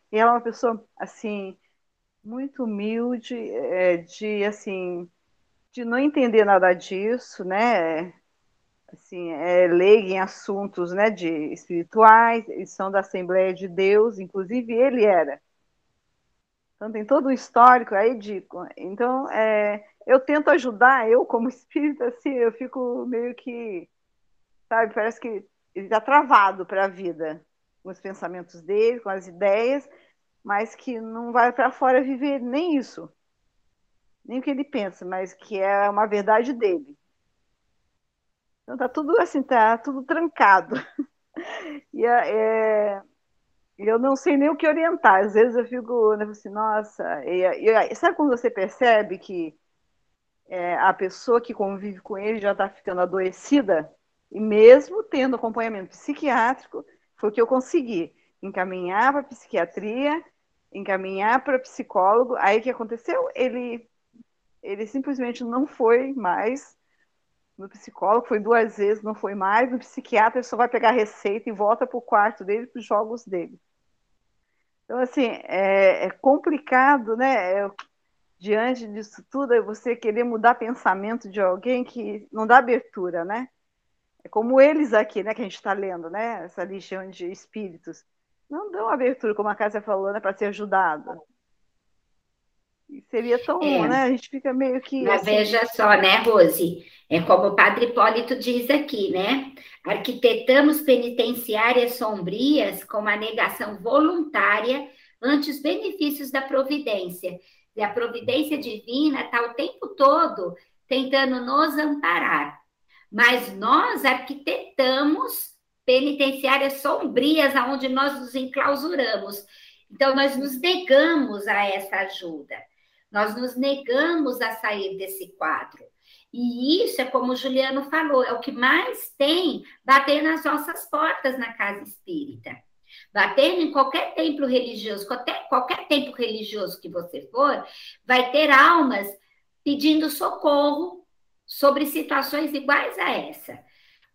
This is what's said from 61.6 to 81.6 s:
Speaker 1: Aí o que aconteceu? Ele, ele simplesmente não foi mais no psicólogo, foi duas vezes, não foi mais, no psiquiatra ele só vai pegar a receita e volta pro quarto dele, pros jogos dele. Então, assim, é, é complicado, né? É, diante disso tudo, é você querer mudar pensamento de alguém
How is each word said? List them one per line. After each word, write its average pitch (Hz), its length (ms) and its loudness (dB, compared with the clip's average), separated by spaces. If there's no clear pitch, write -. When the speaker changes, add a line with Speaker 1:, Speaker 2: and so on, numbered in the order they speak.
Speaker 1:
Aí 202 220 2
o 226 40 -8
que 254 80 -4
aconteceu? 247 640 -6
Ele, 240 540 -6
ele 202 240 -8
simplesmente 254 580 -6
não 247 220 -2
foi 254 460 2
mais 214 640 -4
no 190 120 -16
psicólogo, 214 580 -2
foi 214 140 0
duas 226 360 2
vezes, 214 260 0
não 214 120 -6
foi 202 200 -8
mais, 208 360 0
no 247 80 -4
psiquiatra 233 640 0
ele 240 60 -4
só 226 100 -10
vai 240 120 2
pegar 233 200 2
a 226 40 6
receita 220 560 -2
e 226 40 -6
volta 208 340 0
pro 254 140 -8
quarto 214 440 0
dele, 214 220 -4
pros 233 180 -16
jogos 220 400 -4
dele. 175 340 -10
Então, 226 140 -8
assim, 254 280 -2
é, 190 640 2
é 185 40 -4
complicado, 269 1080 2
né? 208 440 0
É, 196 100 -4
diante 220 500 -2
disso 208 420 -14
tudo, 262 240 0
é 226 60 6
você 214 340 -4
querer 233 300 -2
mudar 240 320 2
pensamento 220 760 -4
de 202 100 -6
alguém 196 440 0